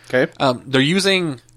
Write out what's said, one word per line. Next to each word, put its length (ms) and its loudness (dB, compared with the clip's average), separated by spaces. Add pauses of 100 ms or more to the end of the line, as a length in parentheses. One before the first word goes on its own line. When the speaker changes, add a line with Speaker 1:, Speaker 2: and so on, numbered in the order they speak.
(120)
Speaker 1:
Okay. 280 0
Speaker 2:
Um, 260 0
they're 140 0
using 600 0 (160)